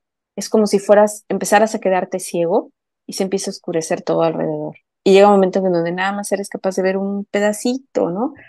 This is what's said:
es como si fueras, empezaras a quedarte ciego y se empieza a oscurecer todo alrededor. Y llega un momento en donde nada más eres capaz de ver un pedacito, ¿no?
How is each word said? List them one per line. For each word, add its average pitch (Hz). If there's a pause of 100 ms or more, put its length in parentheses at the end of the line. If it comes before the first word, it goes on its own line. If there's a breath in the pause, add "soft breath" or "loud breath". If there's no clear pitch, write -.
(360)
es -
como 214
si 202
fueras, 208
empezaras 208
a 214
quedarte 185
ciego 180 (340)
y -
se -
empieza 190
a -
oscurecer 170
todo 165
alrededor. 160 (280)
Y 196
llega 196
un 208
momento 190
en 190
donde 170
nada 185
más 202
eres 202
capaz -
de 196
ver 190
un 196
pedacito, 208
¿no? 214 (160 loud breath)